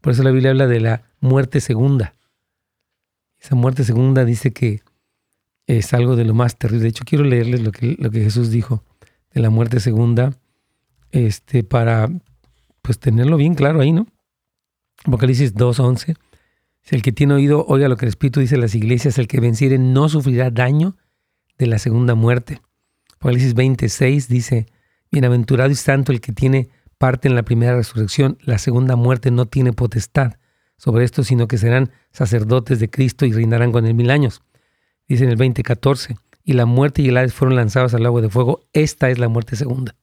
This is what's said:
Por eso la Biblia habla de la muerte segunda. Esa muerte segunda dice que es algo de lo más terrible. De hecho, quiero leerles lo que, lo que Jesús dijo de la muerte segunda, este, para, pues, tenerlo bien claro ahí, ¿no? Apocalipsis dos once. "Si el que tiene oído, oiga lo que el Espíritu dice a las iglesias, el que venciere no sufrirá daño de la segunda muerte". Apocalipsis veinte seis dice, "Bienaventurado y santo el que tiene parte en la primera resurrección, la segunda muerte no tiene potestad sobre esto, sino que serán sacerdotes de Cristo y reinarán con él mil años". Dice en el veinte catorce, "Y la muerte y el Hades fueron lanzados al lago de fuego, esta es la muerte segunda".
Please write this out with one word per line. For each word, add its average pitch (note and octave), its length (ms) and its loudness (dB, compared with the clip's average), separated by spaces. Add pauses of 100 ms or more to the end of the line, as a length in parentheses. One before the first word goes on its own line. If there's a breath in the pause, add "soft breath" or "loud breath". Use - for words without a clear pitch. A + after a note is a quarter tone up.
Por C#3 120 0
eso B2 100 2
la C3 80 4
Biblia C3 200 2
habla C3+ 160 2
de A#2+ 140 2
la A2+ 240 0 (160)
muerte C3 400 0
segunda. B2 540 0 (1200)
Esa - 160 -6
muerte C3 300 0
segunda B2+ 400 2
dice A#2 280 -2
que G#2+ 300 -4 (840)
es A2+ 280 -2
algo B2 220 2
de A#2 80 0
lo A2 100 0
más A#2+ 240 0
terrible. A2+ 240 -2
De A2+ 60 0
hecho, A2+ 180 -8
quiero D3 180 0
leerles B2 380 0
lo A2 80 -2
que, A#2+ 280 -4
lo A#2 120 -4
que A2 100 -2
Jesús A2 300 0
dijo A2 320 -2 (500 soft breath)
de C3 80 -2
la A2+ 100 2
muerte A2+ 300 0
segunda, A#2+ 560 0 (760)
este, A#2+ 500 -2
para, A#2 480 0 (720)
pues, - 160 -4
tenerlo B2 380 0
bien D#3 180 2
claro C#3+ 260 0
ahí, D3 120 2
¿no? F#3+ 140 0 (1000)
Apocalipsis B2+ 500 0
dos A#2+ 240 0
once. B2+ 380 0 (640)
"Si - 160 -4
el A2+ 60 -2
que B2 100 0
tiene C#3+ 220 2
oído, C#3+ 340 2
oiga C#3 200 2
lo B2 80 0
que A#2+ 100 -4
el - 20 0
Espíritu C3+ 320 -2
dice C3+ 160 0
a - 20 2
las A2 160 0
iglesias, A#2 440 0
el A#2 100 -2
que B2 120 -2
venciere B2+ 380 2
no C3 300 2
sufrirá B2+ 420 0
daño C#3 460 0 (640)
de B2+ 80 0
la A2 120 0
segunda A#2+ 360 0
muerte". A#2+ 460 0 (560)
Apocalipsis B2 380 0
veinte B2+ 340 0
seis C3+ 380 0
dice, A#2+ 400 -2 (460)
"Bienaventurado B2 580 2
y C#3+ 60 0
santo C#3 340 0
el B2 100 0
que B2 120 -12
tiene C3 380 0 (280 soft breath)
parte C3 300 0
en B2+ 60 2
la A#2 100 0
primera A#2+ 320 0
resurrección, A#2 640 -2
la A2 180 -2
segunda B2+ 380 0
muerte A#2+ 340 0
no A#2+ 160 0
tiene B2 260 0
potestad A#2+ 600 -4 (420)
sobre A#2+ 280 0
esto, B2+ 200 -2
sino A#2+ 220 0
que A2+ 120 -2
serán A#2+ 320 0 (200 soft breath)
sacerdotes A2+ 720 0
de A2 100 -2
Cristo C3 360 -2
y A2+ 60 0
reinarán A#2 380 0
con A2+ 160 0
él A2+ 80 0
mil A#2+ 160 2
años". C#3 320 0 (680)
Dice C3 160 2
en B2 60 2
el A#2 60 0
veinte B2+ 260 0
catorce, B2 540 -2 (260)
"Y C#3+ 120 -2
la B2 100 2
muerte C3+ 380 0
y C3 60 2
el B2 100 2
Hades B2+ 160 -2
fueron C3 200 0
lanzados B2 380 0
al A#2 100 0
lago A#2+ 200 0
de A2 80 -2
fuego, B2 420 -2
esta D3+ 380 0
es B2 80 -2
la A#2+ 100 -2
muerte A2+ 280 -4
segunda". B2+ 460 -6